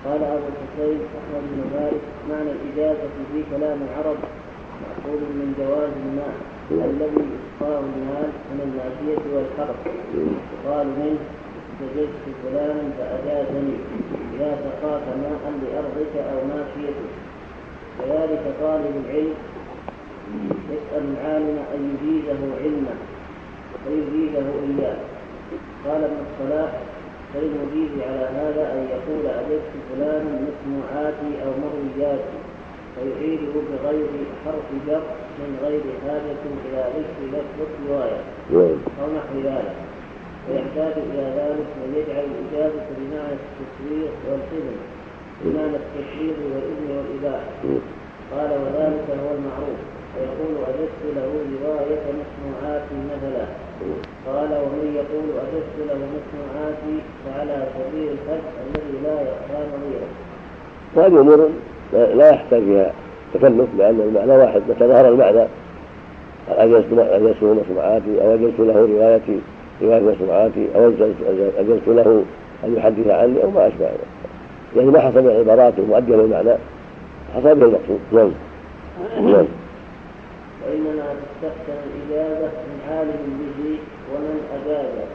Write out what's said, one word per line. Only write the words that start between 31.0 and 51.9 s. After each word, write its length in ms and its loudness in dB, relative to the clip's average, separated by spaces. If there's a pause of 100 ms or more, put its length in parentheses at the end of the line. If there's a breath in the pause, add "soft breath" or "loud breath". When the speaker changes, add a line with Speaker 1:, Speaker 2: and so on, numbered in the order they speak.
Speaker 1:
أو 60 -4 (120)
مروياتي'، 800 -4 (540)
فيعيده 600 -6 (160)
بغير 380 -4 (360)
حرف 240 -8 (200)
جر 140 -2 (360)
من 120 -10 (140)
غير 180 -2 (220)
حاجة 380 -6 (220)
إلى 160 -6 (160)
ذكر 220 -8 (140)
لفظ 260 -8 (100)
الرواية 520 -4 (300)
Speaker 2:
نعم. 280 6 (220)
Speaker 1:
أو 60 -4 (100)
نحو 180 -8 (140)
ذلك، 280 -6 (680)
ويحتاج 480 -4 (160)
إلى 140 -4 (160)
ذلك 280 -4 (120)
من 180 -8
يجعل 340 -4
الإجازة 540 -4 (120)
بمعنى 420 -8
التسويق 720 -10 (140)
والإذن، 500 -8 (640)
بمعنى 400 -2
التسويق 540 -8 (160)
والإذن 440 -8
والإباحة. 540 -6 (140)
Speaker 2:
نعم. 200 0 (500)
Speaker 1:
قال: 160 -4 (120)
'وذلك 440 -2 (160)
هو 140 -4
المعروف، 440 -8 (340)
فيقول: 400 -6 (160)
"أجزت 320 -6 (140)
له 140 -4 (340)
رواية 400 -2 (160)